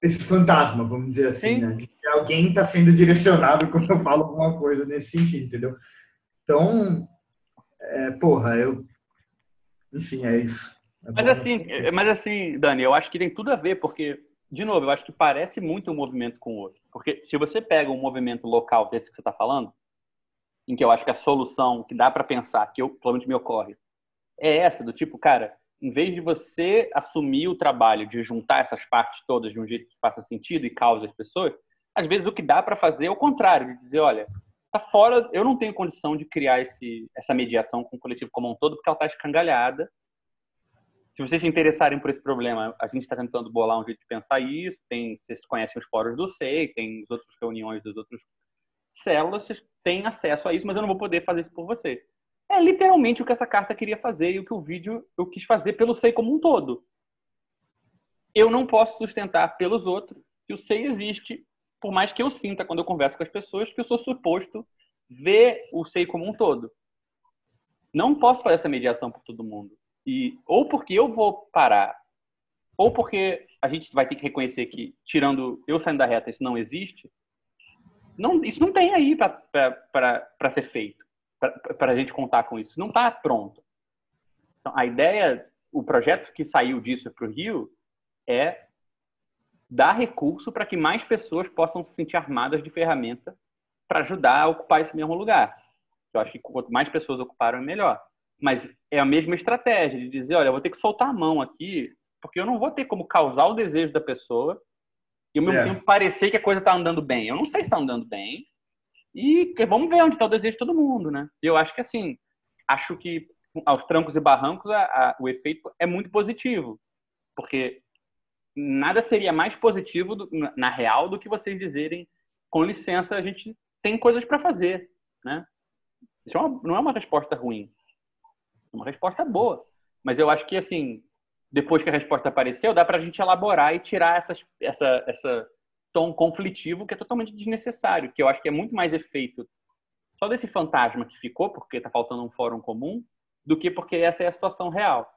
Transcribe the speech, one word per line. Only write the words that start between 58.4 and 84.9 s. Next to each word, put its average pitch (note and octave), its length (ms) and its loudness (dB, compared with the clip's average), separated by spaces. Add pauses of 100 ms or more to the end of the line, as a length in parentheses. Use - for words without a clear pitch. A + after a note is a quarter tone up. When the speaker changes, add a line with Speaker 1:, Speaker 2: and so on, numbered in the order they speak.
Speaker 2:
não B3+ 140 0
posso A3+ 320 2
sustentar F#3+ 600 -2
pelos F#3 300 -2
outros F#3+ 340 -6 (260)
que G3+ 60 -10
o G3 40 -12
sei A3 280 -2
existe, G#3+ 580 -8 (380)
por G3+ 100 -8
mais F#3+ 220 0
que - 80 -4
eu C4+ 80 0
sinta, G3 340 -8
quando E3+ 160 -6
eu E3+ 60 -2
converso C#3 320 0
com E3+ 60 -6
as D#3+ 60 -10
pessoas, G3+ 420 -8
que - 80 -12
eu A#3+ 40 -2
sou A#3 140 -2
suposto A#3 680 -4 (440)
ver G3 520 4 (120)
o E3 120 -6
sei F3 200 -2
como F3 220 -8
um A3 60 -8
todo. B2 380 0 (1200)
Não A3+ 220 2
posso - 280 4
fazer E3+ 120 4
essa D#3+ 140 -2
mediação B2 420 -2
por - 120 -20
todo A2+ 200 -16
mundo. G#2 280 -14 (340)
E, B2+ 400 -4
ou A#3+ 240 4
porque A3+ 240 -4
eu A#3+ 160 4
vou G#3+ 420 -2
parar, A2 460 4 (800)
ou A3 160 6
porque F#3+ 520 -2 (160)
a C#3 60 -2
gente D#3 260 -8
vai C3 140 2
ter C#3 80 -8
que C#3 80 -18
reconhecer C3 440 -4
que, - 360 -14
tirando C3+ 640 -2
eu D#3+ 120 0
saindo D#3+ 180 -4
da C3 80 4
reta, A#2 240 -2
isso - 140 -12
não B2 140 -4
existe, C#3+ 540 -10 (1080)
não, D#4 260 2
isso A3 160 -6
não F4 120 4
tem F#4+ 220 4
aí D#4 220 4
pra, G#3+ 140 2
pra, C3+ 420 0
pra, B2+ 480 0 (200)
pra C3+ 100 2
ser C3 140 -2
feito, G#2+ 420 -10 (340)
pra, C3 120 0
pra - 440 -2
gente C3+ 180 -4
contar B2+ 300 0
com - 140 -8
isso. A2 220 -12
Não G#3+ 120 -6
tá A#3+ 200 2
pronto. - 500 -4 (1000)
Então, - 140 -8
a C3 100 2
ideia, C#3+ 640 2 (240)